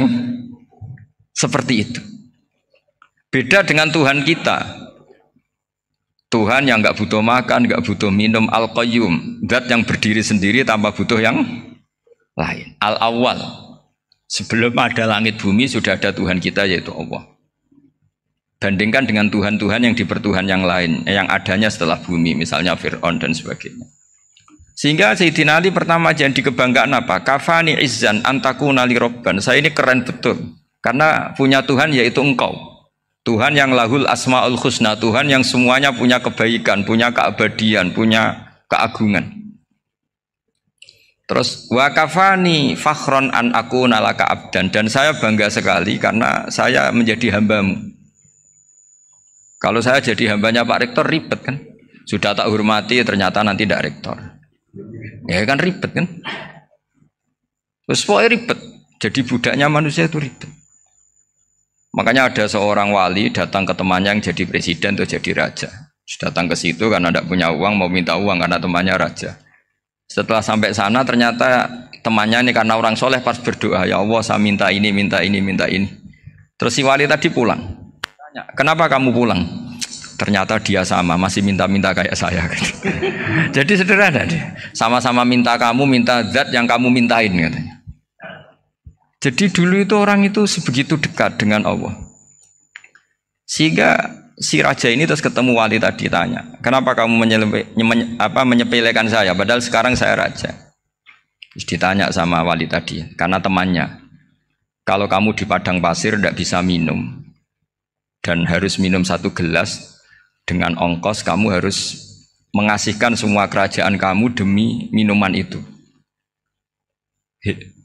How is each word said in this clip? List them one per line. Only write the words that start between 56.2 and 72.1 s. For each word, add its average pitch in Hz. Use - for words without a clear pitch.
Terus 135
pokoknya 208
ribet. -
Jadi 110
budaknya 123
manusia 151
itu 156
ribet. -
Makanya 123
ada 110
seorang 101
wali 98
datang 95
ke 92
temannya 95
yang -
jadi 92
presiden 90
atau 92
jadi -
raja. -
Terus -
datang 82
ke 85
situ 87
karena 87
tidak -
punya 85
uang, 98
mau 92
minta 87
uang 101
karena 87
temannya 90
raja. -
Setelah 107
sampai 107
sana 113
ternyata 120
temannya 113